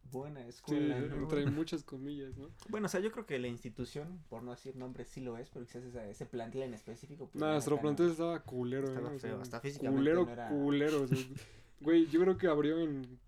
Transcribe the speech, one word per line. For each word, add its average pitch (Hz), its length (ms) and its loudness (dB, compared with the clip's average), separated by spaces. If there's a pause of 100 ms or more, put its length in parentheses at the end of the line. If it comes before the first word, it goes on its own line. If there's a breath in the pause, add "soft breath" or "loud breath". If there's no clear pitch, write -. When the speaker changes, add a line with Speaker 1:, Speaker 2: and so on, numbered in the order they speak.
(120)
Speaker 1:
buena 139 300 -10
Speaker 2:
Sí, 117 80 -14
Speaker 1:
escuela, 147 500 -2
¿no? 143 160 -4
Speaker 2:
entre 143 300 0
muchas 151 380 -2
comillas, 135 520 -10
¿no? 139 140 -14 (200)
Speaker 1:
Bueno, 214 180 -2
o - 20 -2
sea, 185 120 0
yo 214 100 0
creo 220 160 -10
que 139 100 -2
la 123 100 -2
institución, 143 720 -8 (100)
por 113 120 -10
no 123 80 -10
decir 127 260 -12
nombre, 127 300 -10
sí - 160 -12
lo 120 160 -6
es, 127 140 -12
pero 123 120 -12
quizás 123 200 -12
esa, 123 260 -10
ese 117 160 -10
plantel 120 380 -6
en 123 100 -6
específico, 123 540 -12
pues, - 120 -18
no 151 60 0
era 156 80 2
Speaker 2:
Nuestro 147 220 2
Speaker 1:
tan 139 80 0
Speaker 2:
plantel 151 260 4
estaba 165 320 0
culero, 127 460 -2
Speaker 1:
Estaba 131 240 -4
Speaker 2:
¿eh? 143 40 -6
O 131 40 -8
Speaker 1:
feo, 113 160 -4
Speaker 2:
sea, 104 80 -8
Speaker 1:
hasta 120 160 -8
físicamente 135 400 0
Speaker 2:
culero, 160 260 6
Speaker 1:
no 120 60 -8
era 117 180 -8
Speaker 2:
culero, 143 540 4
o 127 40 0
sea, 127 100 4
Speaker 1:
<laughs> - 640 -10
Speaker 2:
güey, 165 260 8
yo 156 120 4
creo 185 160 8
que 180 120 2
abrió 151 320 4
en 131 480 -2